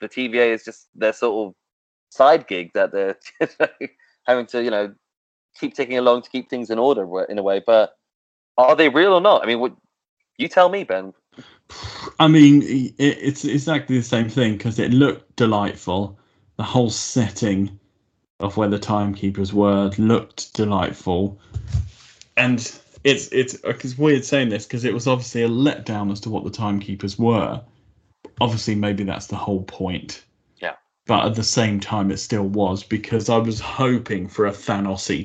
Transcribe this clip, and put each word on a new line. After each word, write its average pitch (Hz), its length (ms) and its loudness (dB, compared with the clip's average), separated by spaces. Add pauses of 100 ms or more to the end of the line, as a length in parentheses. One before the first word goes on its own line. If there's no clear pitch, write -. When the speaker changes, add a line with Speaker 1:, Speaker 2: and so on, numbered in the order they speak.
Speaker 1:
the 107 80 -8
T 131 180 -6
V 117 120 -2
A 120 120 4
is 113 140 -6
just - 300 -20
their 110 180 0
sort 110 360 -2
of 92 60 -20 (540)
side 143 380 4
gig 90 260 -8
that 98 180 0
they're 98 260 -4 (120)
<laughs> - 100 -12
you 165 80 -2 (120)
know, 151 80 2 (580)
having 123 220 0
to, 123 160 -4
you 120 80 -2
know, 104 220 -2 (640)
keep 143 180 -8
ticking 127 240 -4
along 123 240 4
to - 60 -20
keep 127 200 -8
things 120 200 -6
in 113 100 -2
order 123 220 2
w-, 92 280 -4
in 104 80 -8
a 101 60 -2
way. 98 220 0
But 110 300 4 (600)
are 131 180 6
they 151 140 4
real 170 240 4
or 175 80 4
not? 190 220 4
I - 20 -6
mean, 117 140 -2
what, 123 140 -4 (640)
you 147 120 -4
tell 180 200 6
me, 196 140 -4
Ben. 95 300 -6 (1080)
Speaker 2:
I 160 80 6
mean, 143 360 10
i-, 123 340 -4
it, 139 240 2
it's 135 240 -4
exactly 139 520 0
the 120 60 0
same 117 260 0
thing, 110 280 0
'cause 113 220 -4
it 117 120 0
looked 131 440 2
delightful. 101 840 -2 (400)
The 113 60 -6
whole 120 260 0
setting 101 880 -2 (600)
of 98 180 -6
where 107 100 2
the 101 120 0
timekeepers 101 760 -2
were 101 460 4
looked - 560 0
delightful, 98 840 -2 (960)
and 123 240 -2 (440)
it's, 135 280 0
it's, 127 220 -2 (100)
it's - 340 -8
weird 139 280 2
saying 135 240 0
this, 101 160 -6
'cause 117 180 -8
it 113 100 -2
was 113 140 -6
obviously 120 360 -2
a 117 40 2
letdown 117 640 -2
as 98 100 -8
to 117 100 -10
what 110 120 -8
the - 60 -10
timekeepers 101 720 -6
were. 110 420 0 (800)
Obviously, 113 320 -2
maybe 104 300 -2
that's - 240 -8
the 107 80 -10
whole 98 280 -4
point. - 640 -10 (340)
Speaker 1:
Yeah. 85 140 -8 (320)
Speaker 2:
But 104 220 2
at 113 80 -2
the 110 80 -2
same 107 360 0
time, 98 300 -4
it 98 80 -4
still 101 300 -4
was, 98 360 -2
because 110 460 -4
I 117 80 4
was 113 220 -2
hoping 117 680 -2
for 104 200 0
a 98 40 -2
Thanos-y 98 720 -4